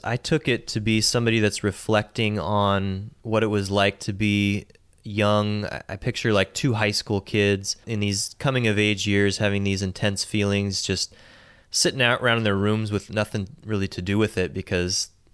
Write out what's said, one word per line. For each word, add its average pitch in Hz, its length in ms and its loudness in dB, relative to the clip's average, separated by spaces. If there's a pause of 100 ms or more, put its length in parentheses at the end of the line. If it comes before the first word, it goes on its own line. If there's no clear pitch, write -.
I 117 120 -2
took - 320 -2
it 120 200 0
to - 120 -4
be 110 220 2
somebody 113 380 2
that's 104 240 2
reflecting 107 760 0
on 98 720 0 (140)
what 110 180 0
it 110 60 4
was 101 240 0
like 101 300 4
to 107 120 -4
be 101 540 2 (360)
young. 104 640 0
I, - 240 -8
I 95 60 -10
picture, 117 380 -2
like, 95 200 2
two 131 200 0
high 107 180 0
school 104 280 -2
kids 101 580 0 (100)
in 113 120 -4
these 101 380 -2
coming 131 300 0
of 101 100 2
age 104 300 0
years 101 320 2
having 101 240 0
these 98 180 -2
intense 98 420 -2
feelings, 101 600 0
just - 320 -4 (560)
sitting - 300 0
out 120 200 2
around 117 160 2
in 113 60 0
their 101 120 2
rooms 104 360 0
with 104 200 -4
nothing 104 360 -2 (180)
really 101 220 -2
to 90 160 -8
do 101 160 0
with 107 180 0
it 87 160 -2
because 90 560 -2 (240)